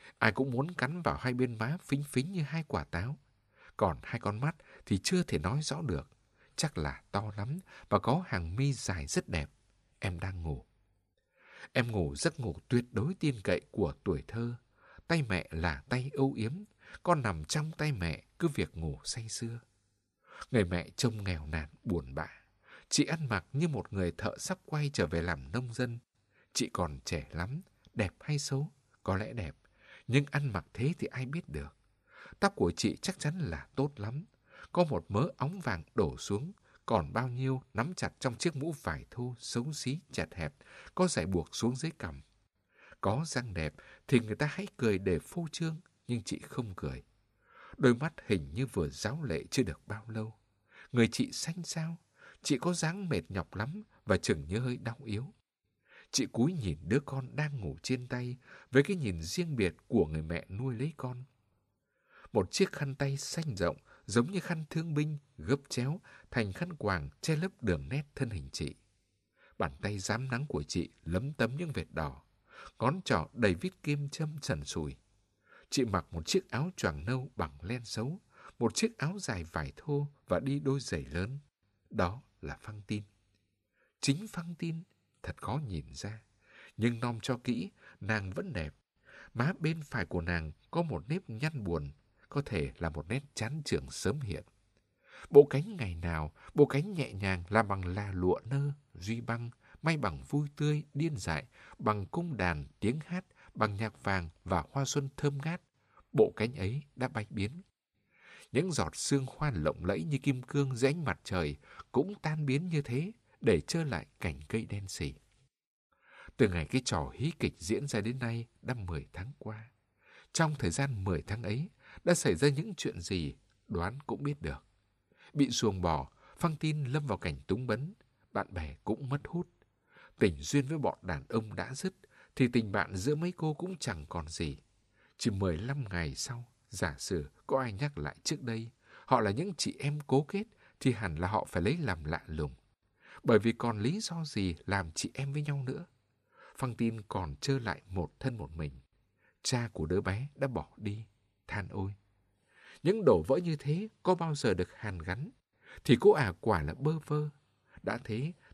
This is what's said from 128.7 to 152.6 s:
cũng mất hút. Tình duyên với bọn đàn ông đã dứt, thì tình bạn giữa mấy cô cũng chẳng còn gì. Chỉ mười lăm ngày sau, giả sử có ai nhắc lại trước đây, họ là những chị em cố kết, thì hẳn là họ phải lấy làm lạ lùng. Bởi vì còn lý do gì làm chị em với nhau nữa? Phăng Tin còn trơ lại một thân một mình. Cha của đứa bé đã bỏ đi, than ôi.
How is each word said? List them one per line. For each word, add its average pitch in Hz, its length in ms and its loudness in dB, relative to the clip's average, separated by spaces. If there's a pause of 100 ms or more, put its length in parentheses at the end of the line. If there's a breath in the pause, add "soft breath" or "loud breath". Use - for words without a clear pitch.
cũng 120 240 -2
mất 143 200 0
hút. 170 200 -4 (720 loud breath)
Tình 90 220 4
duyên 135 260 2
với 156 120 -2
bọn 117 240 0
đàn 110 260 -4
ông 110 280 -2
đã 110 180 -4
dứt, 185 200 -4 (420 loud breath)
thì 127 120 6
tình 110 240 2
bạn 98 240 0
giữa 120 180 2
mấy 170 180 -2
cô 156 220 0
cũng 185 220 -6
chẳng 78 320 -4
còn 80 200 -4
gì. 73 300 -4 (600 soft breath)
Chỉ 117 120 2
mười 95 280 2
lăm 131 320 -4
ngày 82 240 -2
sau, 120 300 -8 (240)
giả 87 300 -4
sử 78 320 -2 (160)
có 135 140 2
ai 120 120 -2
nhắc 143 260 -2
lại - 240 -4
trước - 200 -2
đây, 113 280 -4 (360 loud breath)
họ 123 140 6
là 202 100 4
những 156 240 -2
chị - 240 -4
em 147 280 -2
cố 135 160 4
kết, 202 220 -4 (360 soft breath)
thì 127 120 4
hẳn 98 240 -2
là 90 120 2
họ 101 200 2
phải 87 140 0
lấy 120 140 4
làm 95 280 -2
lạ 76 220 -2
lùng. 76 280 -4 (680 loud breath)
Bởi 113 160 6
vì 110 140 4
còn 113 280 0
lý 156 200 2
do 165 240 -4
gì 95 300 0 (120)
làm 92 260 0
chị - 220 -4
em 139 180 -2
với 147 100 -2
nhau 143 240 0
nữa? 131 200 -6 (680 loud breath)
Phăng 123 180 -2
Tin 113 280 0
còn 87 380 -4
trơ 135 180 0
lại 110 300 -4
một 92 220 -2 (100)
thân 123 160 -2
một 76 200 -8
mình. 73 160 -4 (680 soft breath)
Cha 120 300 0
của 78 140 -2
đứa 90 140 2
bé 104 340 -2
đã 139 140 -2
bỏ 101 280 -4
đi, 104 280 -6 (420)
than 101 240 -4
ôi. 98 240 -4 (880 loud breath)